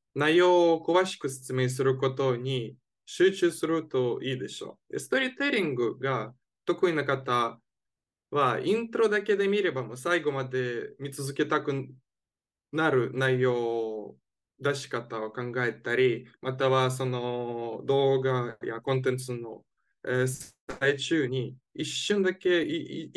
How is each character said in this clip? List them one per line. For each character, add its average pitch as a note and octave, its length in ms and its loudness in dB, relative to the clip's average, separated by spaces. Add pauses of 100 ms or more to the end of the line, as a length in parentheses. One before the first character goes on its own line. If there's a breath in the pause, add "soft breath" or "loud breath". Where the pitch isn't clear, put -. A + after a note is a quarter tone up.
(140)
内 D#3 240 2
容 F3 360 8
を D#3+ 120 0
詳 F3+ 200 4
し F#3+ 100 -6
く C#3 140 -6
説 C3 240 -8
明 B2+ 160 2
す C3 140 -2
る C3 140 2
こ C3+ 140 0
と C3 240 0
に B2 400 -4 (300)
集 F#3 260 4
中 F3+ 200 2
す - 140 -4
る D#3+ 220 -2
と B2 340 0
い C3 120 -4
い B2+ 60 -6
で - 100 -8
し - 140 -14
ょ - 140 -14 (120)
う。 - 40 -8
で、 - 60 -4
ス - 100 -10
ト B3+ 80 2
ー - 40 2
リ C4 60 0
ー B3+ 100 -8
テ C#4+ 140 0
リ A#3 100 2
ン D3+ 140 -2
グ A#2+ 240 -2
が A#2+ 340 -4 (320)
得 F3 240 2
意 E3 40 0
な D3 120 0
方 B2+ 540 0 (720)
は、 C3+ 340 2
イ F#3 100 2
ン A3+ 160 -2
ト - 100 -2
ロ A3 100 6
だ G#3 120 2
け G#3 140 2
で G3 120 2
見 G3+ 140 2
れ F3+ 100 2
ば C3 120 -4
も A2 100 -10
う B2 40 -12
最 E3+ 240 0
後 D3 100 0
ま C3+ 120 -2
で B2+ 460 -4 (100)
見 C#3 120 -8
続 C#3 220 -8
け D3 120 0
た D3+ 160 0
く C#3 260 -4 (840)
な D#3+ 180 0
る B2+ 240 2
内 C3 280 2
容、 A#2 760 -2 (440)
出 C#3 160 0
し - 120 -10
方 A#2 360 -6
を G#2+ 80 -6
考 B2 200 -6 (120)
え A#2 100 0
た A#2+ 220 -4
り、 A#2+ 320 2 (140 loud breath)
ま C3 120 -4
た C3+ 160 2
は C3 220 4
そ C3 140 -4
の A#2+ 800 -4
動 C3+ 360 4
画 B2+ 420 -2
や A2+ 160 -6
コ C3+ 140 -2
ン C3 80 0
テ C3 100 0
ン B2+ 60 -4
ツ B2+ 160 -8
の、 A#2 300 -10 (420)
え B2+ 180 2
ー、 C3 300 -4 (260)
最 C#3 180 2
中 D3 300 0
に B2 280 -6 (180)
一 - 120 -6
瞬 - 360 -2
だ F#3 120 2
け、 F3+ 300 2
い-、 D#3+ 480 -6
い-、 - 60 -